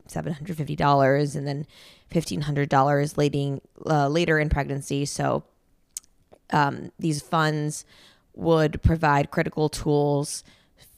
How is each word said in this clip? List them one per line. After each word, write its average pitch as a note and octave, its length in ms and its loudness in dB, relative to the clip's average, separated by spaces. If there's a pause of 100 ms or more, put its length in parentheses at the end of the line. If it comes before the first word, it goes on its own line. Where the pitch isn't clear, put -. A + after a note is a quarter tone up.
seven D#3 260 -8
hundred D#3 240 -10
fifty D3 200 -6
dollars, C#3 600 2
and C#3 100 -6
then C#3+ 200 -6 (440)
fifteen E3 320 -2
hundred C#3+ 260 -2
dollars C#3+ 500 2
lating-, C#3+ 420 0 (260)
uh, D3 220 2
later E3 300 2
in D3+ 100 0
pregnancy. C#3 560 -2
So, C#3 400 -2 (1080)
um, C#3+ 480 0
these D3+ 240 -2
funds D3+ 640 -2 (500)
would D#3+ 480 0
provide D3 480 2
critical D#3+ 380 -2
tools D3 760 -2 (540)